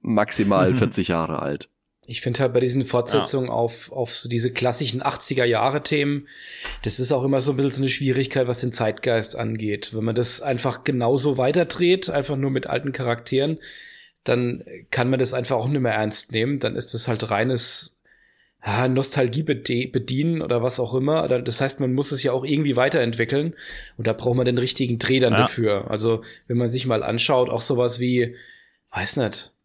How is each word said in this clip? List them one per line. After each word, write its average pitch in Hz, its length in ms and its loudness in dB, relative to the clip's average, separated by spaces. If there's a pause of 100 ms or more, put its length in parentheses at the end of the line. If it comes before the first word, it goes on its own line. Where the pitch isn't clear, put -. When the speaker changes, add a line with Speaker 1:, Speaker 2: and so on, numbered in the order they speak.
Speaker 1:
maximal 101 720 2
Speaker 2:
<laughs> - 200 2
Speaker 1:
vierzig 92 140 0
Jahre 80 340 0
alt. 73 260 -6 (380)
Speaker 3:
Ich - 160 -8
find 120 180 -2
halt 123 140 2
bei 123 60 6
diesen 127 260 0
Fortsetzungen 127 600 0
Speaker 2:
Ja. 117 40 -6
Speaker 3:
auf, 117 400 -2
auf 120 240 -2
so - 140 -2
diese 120 200 0
klassischen 123 520 -2
achtziger 135 420 0
Jahre 120 380 2
Themen, 143 440 0 (560)
das 113 180 0
ist 127 120 2
auch 131 100 2
immer 135 200 2
so 135 80 0
ein 131 80 0
bisschen 139 140 2
so 135 100 -2
eine 135 80 2
Schwierigkeit, 131 560 0
was 120 160 -2
den 123 100 -2
Zeitgeist 113 640 0
angeht. 110 560 -4
Wenn 110 120 -4
man 113 100 0
das 120 260 0
einfach 127 440 -2
genauso 131 520 2
weiterdreht, 170 720 2
einfach 143 280 -2
nur 135 140 0
mit 131 160 -2
alten 135 260 -4
Charakteren, 131 680 -2 (680)
dann 123 400 0 (260)
kann 123 200 0
man 131 100 2
das 127 140 0
einfach 127 220 -2
auch 113 120 -2
nicht 143 140 0
mehr 117 100 2
ernst 107 400 -2
nehmen. 123 280 0
Dann - 160 -2
ist - 180 -4
das 117 140 -2
halt 110 220 -2
reines 117 680 0 (680)
ja, 113 240 0
Nostalgie 131 560 0
bede-, 127 420 -2
bedienen 147 560 -2
oder 120 200 0
was 127 180 0
auch 123 140 -2
immer. 139 340 0
Da, 127 120 2
das 120 200 -2
heißt, 131 200 -2
man 127 140 0
muss 139 180 0
es 131 100 0
ja 127 100 2
auch 127 120 -2
irgendwie 143 320 0
weiterentwickeln. 127 800 0 (420)
Und 113 100 -4
da 113 60 2
braucht 123 240 0
man 127 100 2
den 123 120 2
richtigen 120 400 0
Dreh 131 220 2
dann 120 120 4
Speaker 2:
Ja. 110 80 4
Speaker 3:
dafür. 110 500 0
Also, 113 320 0 (260)
wenn 120 100 0
man 120 100 0
sich 127 180 -2
mal 113 160 0
anschaut, 123 480 2
auch 113 100 -2
sowas 123 400 2
wie, 123 340 2 (580)
weiß - 260 -2
nicht 110 340 -2 (120)